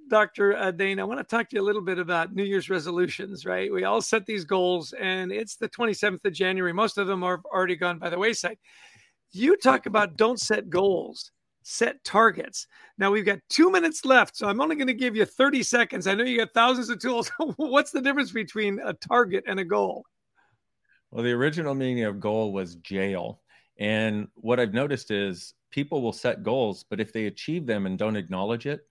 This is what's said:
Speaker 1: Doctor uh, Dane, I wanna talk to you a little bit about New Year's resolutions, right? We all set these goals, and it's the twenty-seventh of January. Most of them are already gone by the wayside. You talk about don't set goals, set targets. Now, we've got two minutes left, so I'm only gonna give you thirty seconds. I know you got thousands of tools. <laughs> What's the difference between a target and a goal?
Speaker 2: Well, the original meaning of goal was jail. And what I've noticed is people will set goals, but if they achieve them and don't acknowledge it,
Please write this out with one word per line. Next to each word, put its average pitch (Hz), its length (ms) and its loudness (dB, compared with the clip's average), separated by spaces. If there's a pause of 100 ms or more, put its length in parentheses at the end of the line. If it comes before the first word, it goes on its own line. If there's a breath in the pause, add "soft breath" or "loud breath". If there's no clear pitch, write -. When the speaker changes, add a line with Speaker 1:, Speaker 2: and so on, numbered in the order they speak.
Speaker 1:
Doctor 208 480 4
uh, 196 160 0
Dane, 190 280 -2
I 190 40 -2
wanna 233 200 -6
talk 226 260 -2
to 262 80 -12
you 196 40 0
a 196 60 0
little 208 140 0
bit 180 180 -2
about 175 340 -2
New 190 100 -2
Year's 196 260 -2
resolutions, 180 760 -2
right? 190 260 -2
We - 120 -2
all 208 180 2
set 220 240 -2
these 202 200 -4
goals, 180 480 0
and 185 380 -4
it's 214 260 -8
the 226 100 -6
twenty-seventh 208 580 -2
of 190 80 2
January. 185 400 0
Most 202 240 0
of 202 100 0
them 190 160 -2
are 180 180 -2 (120)
already 185 220 2
gone 175 240 -2
by 175 100 -6
the 175 100 -2
wayside. 214 380 -2 (760 soft breath)
You 277 260 4
talk 262 280 4
about 202 320 0
don't 233 220 4
set 208 300 -2
goals, 175 600 0 (320)
set - 400 -4
targets. - 640 2 (300 soft breath)
Now, 196 140 2
we've 208 140 2
got 202 140 2 (100)
two 349 220 6
minutes 339 340 2
left, 254 320 6
so 214 100 -4
I'm 208 140 -2
only 311 140 0
gonna 262 180 0
give 233 220 -2
you 214 100 4
thirty 269 380 2
seconds. 220 440 0
I 190 60 2
know 214 100 0
you 254 140 0
got 226 160 0
thousands 240 360 4
of 240 100 -4
tools. 233 320 -2 (120)
<laughs> 262 120 4
What's 285 360 2
the 294 100 -2
difference 269 300 0
between 208 480 -2
a - 140 -6
target 196 540 2
and 190 120 -2
a 190 60 -4
goal? 190 400 0 (1040)
Speaker 2:
Well, 117 140 -6
the 123 80 2
original 147 440 0
meaning 127 300 -2
of 101 140 -4
goal 107 340 -2
was 90 220 -6
jail. 95 680 -6 (360 soft breath)
And 107 580 0
what 120 240 0
I've 110 140 0
noticed 135 380 -2
is 98 440 -4 (160)
people 143 300 -4
will 113 120 -2
set - 300 -4
goals, 117 440 -2
but 107 140 -6
if 104 100 -6
they 110 140 -4
achieve 151 400 -6
them 104 200 -2
and 95 120 -4
don't 107 180 -2
acknowledge 101 520 -4
it, 147 240 -8